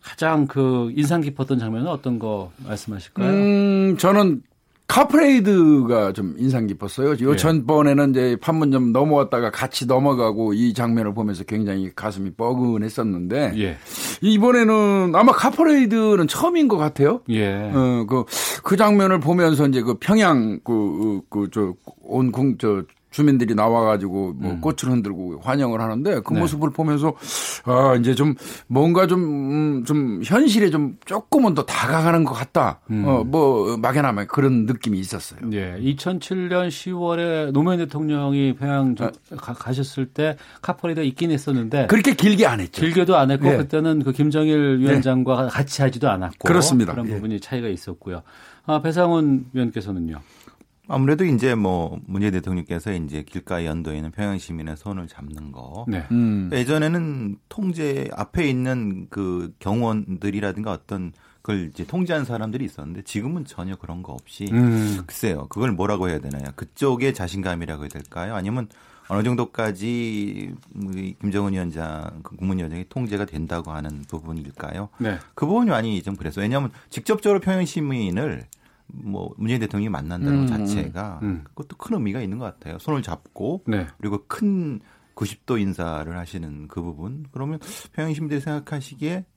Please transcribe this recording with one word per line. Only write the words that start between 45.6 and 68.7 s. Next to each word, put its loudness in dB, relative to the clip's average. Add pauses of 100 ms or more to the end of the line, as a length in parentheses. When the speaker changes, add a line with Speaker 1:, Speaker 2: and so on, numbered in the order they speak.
Speaker 1:
하지도 2
않았고 -4
Speaker 2:
그렇습니다. 4
Speaker 1:
그런 -4
Speaker 2:
예. -4
Speaker 1:
부분이 -6
차이가 -6
있었고요. -10 (440)
아, 0
배상훈 2
위원께서는요? -4 (720)
Speaker 3:
아무래도 2
이제 2
뭐 -2
문재인 -2
대통령께서 -4
이제 -6
길가에 -8
연도에 -6
있는 -8
평양 -6
시민의 -12
손을 -10
잡는 -16
거. -16
Speaker 1:
네. -6
Speaker 2:
음. 2
Speaker 3:
예전에는 -2 (140)
통제 -4
앞에 -2
있는 -4
그 -4
경호원들이라든가 -4
어떤 -10 (300)
그걸 -4
이제 -10
통제한 -4
사람들이 -6
있었는데 -12
지금은 -8
전혀 -12
그런 -14
거 -14
없이 -14
Speaker 1:
음. 2
Speaker 3:
글쎄요. -6
그걸 -2
뭐라고 -2
해야 -4
되나요? -10 (120)
그쪽의 -2
자신감이라고 -6
해야 -12
될까요? -12
아니면 -6 (420)